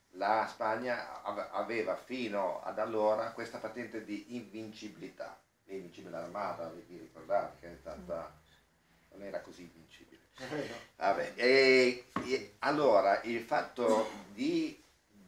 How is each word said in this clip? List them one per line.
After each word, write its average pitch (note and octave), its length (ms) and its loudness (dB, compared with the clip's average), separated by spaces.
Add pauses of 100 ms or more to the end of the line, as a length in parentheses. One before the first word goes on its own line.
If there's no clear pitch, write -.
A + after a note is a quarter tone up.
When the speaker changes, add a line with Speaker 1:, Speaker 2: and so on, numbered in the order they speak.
(140)
Speaker 1:
la G#2 360 2
Spagna A#2 760 -4
ave-, G2 280 -4
aveva G#2+ 440 -2
fino G2+ 680 -4
ad F#2+ 160 -6
allora G#2+ 520 2
questa A#2 260 -8
patente A2 460 -8
di G#2 320 -8
invincibilità, G#2 1040 -12 (260)
l'invincibile F2+ 520 -12
armata, F2 520 -6
vi, E2+ 180 -16
vi F2 100 -16
ricordate E2 640 -4
che E2+ 140 -16
è - 60 -18
stata, E2 540 -10 (800)
non F#2+ 120 -18
era F#2+ 180 -6
così F2+ 220 -18
invincibile. E2 580 -20 (160)
Speaker 2:
Eh, C3+ 300 -6
no. A#2 80 -10 (200)
Speaker 1:
Vabbè, - 400 0
e, C3 720 8 (200)
e A#2+ 340 -4
allora A#2 640 6
il A#2 180 -2
fatto A2 680 0 (220)
di, D3+ 500 -2 (460)